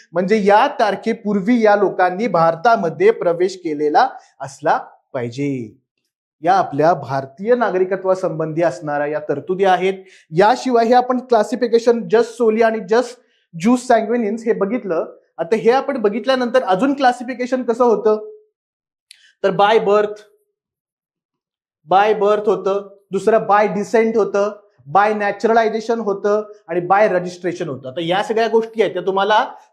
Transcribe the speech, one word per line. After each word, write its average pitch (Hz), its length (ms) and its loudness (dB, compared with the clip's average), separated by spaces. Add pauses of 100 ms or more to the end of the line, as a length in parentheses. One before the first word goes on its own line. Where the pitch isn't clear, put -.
(120)
म्हणजे 190 340 0
या 208 220 4
तारखेपूर्वी 214 920 -2
या 208 140 4
लोकांनी 185 520 0
भारतामध्ये 170 840 2
प्रवेश 185 520 -2
केलेला 151 460 0 (300)
असला 139 400 -4 (340)
पाहिजे. 123 680 -8 (600)
या 165 120 2
आपल्या 160 400 2
भारतीय 139 640 -4
नागरिकत्वासंबंधी 185 1040 -2
असणाऱ्या 147 460 -2
या 151 120 -4
तरतुदी 151 440 -4
आहेत. 185 300 2 (380)
याशिवाय 233 540 2
हे 233 80 2
आपण 247 240 2
क्लासिफिकेशन 233 840 0
just 214 200 2
सोली 233 380 0
आणि 220 180 0
just 220 360 -2 (440)
ज्यूस 240 280 0
सॅंग्विनिन्स 226 580 0
हे 226 80 2
बघितलं. 196 520 -4 (320)
आता 165 180 -2
हे 220 160 2
आपण 269 260 0
बघितल्यानंतर 247 680 0
अजून 277 300 0
क्लासिफिकेशन 247 680 -2
कसं 240 200 -2
होतं 214 460 0 (1120)
तर 190 80 2
by 202 280 4
birth, 208 360 2 (1800)
by 202 220 4
birth 208 320 0
होतं, 196 500 -2 (160)
दुसरं 196 360 2
by 208 200 4
descent 220 500 0
होतं, 208 440 -2 (280)
by 202 220 4
naturalization 214 880 0
होतं 208 440 -2 (240)
आणि 170 120 -4
by 180 280 2
registration 180 600 -4
होतं. 127 200 -10
आता 131 140 -8
या 175 220 -2
सगळ्या 226 240 -2
गोष्टी 220 340 0
आहेत 185 120 0
त्या 180 80 -6
तुम्हाला 196 440 0 (280)